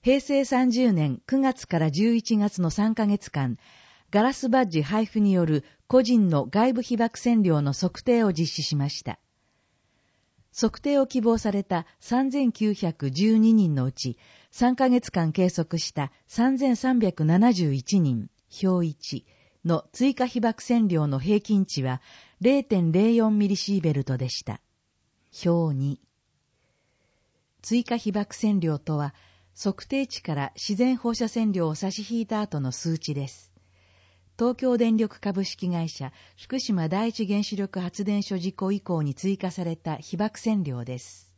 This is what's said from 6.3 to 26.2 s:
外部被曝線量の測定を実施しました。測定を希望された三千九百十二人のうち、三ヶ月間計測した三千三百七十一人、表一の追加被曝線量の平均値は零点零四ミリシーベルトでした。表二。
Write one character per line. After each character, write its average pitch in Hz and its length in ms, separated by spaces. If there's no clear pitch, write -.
外 220 280
部 240 80
被 240 140
曝 226 220
線 233 240
量 160 200
の 139 100
測 - 320
定 233 180
を 202 100
実 160 240
施 156 60
し 151 140
ま 139 120
し - 140
た。 - 160
測 - 240
定 285 180
を 269 100
希 254 140
望 226 160
さ 214 120
れ 196 140
た 165 200
三 262 320
千 262 220
九 214 220
百 156 360
十 208 280
二 220 160
人 185 200
の 131 120
う 131 60
ち、 - 260
三 247 240
ヶ 262 120
月 247 220
間 165 220
計 180 160
測 165 320
し - 100
た 139 220
三 254 300
千 254 180
三 254 240
百 180 240
七 185 280
十 175 200
一 135 260
人、 131 300
表 185 240
一 - 380
の 165 260
追 262 240
加 254 120
被 247 140
曝 226 220
線 233 240
量 160 220
の 135 100
平 202 220
均 202 260
値 - 160
は 127 180
零 269 220
点 180 300
零 214 220
四 220 220
ミ 202 120
リ 190 80
シ 196 220
ー - 20
ベ 156 140
ル 135 100
ト 131 120
で 123 120
し - 160
た。 - 160
表 170 300
二。 135 260